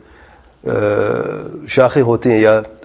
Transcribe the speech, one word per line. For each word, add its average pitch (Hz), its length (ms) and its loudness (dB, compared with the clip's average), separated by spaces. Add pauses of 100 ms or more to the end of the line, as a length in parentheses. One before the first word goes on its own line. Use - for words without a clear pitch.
(640)
آ، - 60 -8 (960)
شاخیں 131 340 2
ہوتی 117 300 0
ہیں 110 80 4
یا 110 220 4 (240)